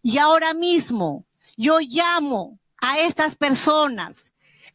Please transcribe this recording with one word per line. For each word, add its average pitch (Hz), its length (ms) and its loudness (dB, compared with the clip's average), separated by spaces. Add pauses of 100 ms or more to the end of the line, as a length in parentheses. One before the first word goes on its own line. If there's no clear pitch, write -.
Y 233 160 0
ahora 320 380 4
mismo 254 720 -2 (300)
yo 294 220 2
llamo 285 760 -2 (240)
a 269 200 -2
estas 311 340 0
personas 277 960 0 (420)